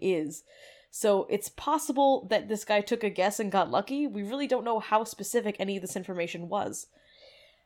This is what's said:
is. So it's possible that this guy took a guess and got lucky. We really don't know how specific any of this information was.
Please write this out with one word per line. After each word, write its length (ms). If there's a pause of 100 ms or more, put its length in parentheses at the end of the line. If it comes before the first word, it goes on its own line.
is. 380 (480)
So 380
it's 200
possible 840
that 180
this 160
guy 160
took 220
a 80
guess 280
and 120
got 180
lucky. 380
We 160
really 240
don't 180
know 140
how 240
specific 560
any 160
of 60
this 140
information 540
was. 380 (800)